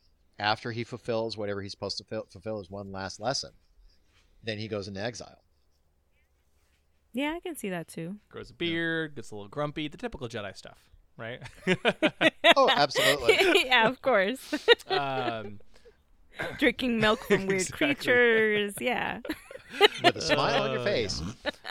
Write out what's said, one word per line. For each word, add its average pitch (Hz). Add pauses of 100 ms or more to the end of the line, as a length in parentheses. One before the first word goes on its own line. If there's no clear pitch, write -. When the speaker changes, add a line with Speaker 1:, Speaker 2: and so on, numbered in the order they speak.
(380)
Speaker 1:
After 107
he 117
fulfills 113
whatever 101
he's 98
supposed -
to -
fil-, 110
fulfill 107
as 85
one 98
last 95
lesson, 120 (920)
then 107
he 107
goes 101
into 98
exile. - (1700)
Speaker 2:
Yeah, 294
I 349
can 339
see 208
that 175
too. 170 (120)
Speaker 3:
Grows 107
a -
beard, 165
gets -
a 107
little 101
grumpy, 147
the -
typical 160
Jedi 104
stuff, - (280)
right? 117 (240)
<laughs> 233 (260)
Speaker 1:
Oh, 262
absolutely. 330
Speaker 2:
<laughs> -
Yeah, 247
of 254
course. 233 (160)
<laughs> -
Speaker 3:
Um, 202 (1000)
Speaker 2:
Drinking 240
milk 214
from 190
weird 190
Speaker 3:
<laughs> -
Exactly. -
Speaker 2:
creatures, 220
yeah. 240 (420)
<laughs> -
Speaker 1:
With -
a -
smile 233
on 135
your 127
Speaker 3:
Oh, -
Speaker 1:
face. 117 (500)